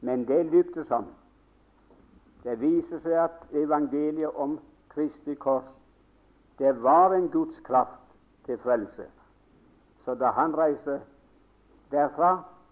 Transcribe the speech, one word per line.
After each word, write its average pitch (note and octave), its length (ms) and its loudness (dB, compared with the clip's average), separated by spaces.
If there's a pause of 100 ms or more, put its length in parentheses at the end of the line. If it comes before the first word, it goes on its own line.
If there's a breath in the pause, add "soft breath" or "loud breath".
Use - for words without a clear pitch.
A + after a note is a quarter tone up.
Men B2 240 -4
det D#3 240 2
lyktes E3+ 420 2
ham. A2+ 140 -2 (1400)
Det A#2+ 160 -6
viser E3 400 0
seg E3 180 -4
at E3 260 -2 (120)
evangeliet D3 800 -2
om C#3+ 220 -4 (340)
Kristi D3 440 -6
kors, C3+ 320 -2 (920)
det C3+ 140 2 (100)
var F3 320 6
en F3+ 160 0
Guds D#3+ 280 -2
kraft - 420 -2 (440)
til B2 140 -6
frelse. A#2+ 460 -2 (960)
Så B2+ 120 -4
da A#2+ 200 0
han D3+ 220 2
reiste D3 420 0 (920)
derfra D#3 520 2 (280)